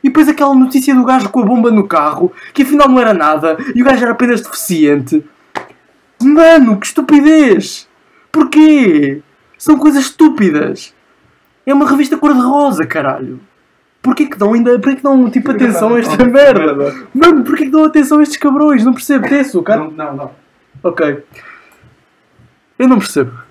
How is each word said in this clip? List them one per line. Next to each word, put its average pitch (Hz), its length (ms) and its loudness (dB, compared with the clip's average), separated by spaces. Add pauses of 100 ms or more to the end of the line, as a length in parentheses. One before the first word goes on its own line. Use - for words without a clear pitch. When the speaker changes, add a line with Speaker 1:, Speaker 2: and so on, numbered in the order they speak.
Speaker 1:
E 277 60 0
depois 302 200 2
aquela 285 240 0
notícia 262 400 2
do 254 120 2
gajo 254 240 0
com 247 140 -4
a - 20 -2
bomba 233 260 0
no 208 160 0
carro, 156 460 -2 (200)
que 285 100 -2
afinal 277 260 2
não 254 100 2
era 220 160 2
nada, 156 420 -2 (160)
e 240 80 -2
o 247 40 2
gajo 254 180 2
era 240 80 -2
apenas 240 300 -2
deficiente. 147 840 -2 (960)
Mano, 294 560 4
que 202 100 -12
estupidez! 285 1000 2 (440)
Porquê? 254 920 2 (340)
São 302 220 2
coisas 277 280 0
estúpidas! - 840 0 (720)
É 269 80 -2
uma 285 160 2
revista 277 280 0
cor-de-rosa, 262 680 -2
caralho! 131 540 -8 (640)
Porquê 254 240 -2
que - 100 -14
dão 208 180 0
ainda, 240 260 2
porquê 269 160 -2
que - 80 -16
dão, 262 260 2
tipo, - 160 -4
Speaker 2:
Porquê 269 120 -4
que 254 120 0
Speaker 1:
atenção 190 160 -2
a 226 40 0
Speaker 2:
dão 240 80 0
Speaker 1:
esta 240 160 -4
Speaker 2:
atenção 247 160 2
a - 20 -4
Speaker 1:
merda? 277 320 4
Speaker 2:
esta 147 100 0
merda? 143 400 -6
Speaker 1:
Mano, 302 300 2
porquê 311 220 -2
que 262 40 -8
dão 311 140 2
atenção 302 340 0
a 302 60 4
estes 294 140 -8
cabrões? 285 460 0
Não 254 80 2
percebo, 254 360 -4
tem 277 100 0
açúcar? 214 380 -2
Speaker 2:
Não, 156 160 -8
não, 151 240 -12
não. 135 140 -14 (520)
Speaker 1:
Ok. 156 400 -4 (1500)
Eu 262 120 0
não 254 100 4
percebo. 131 340 -4 (180)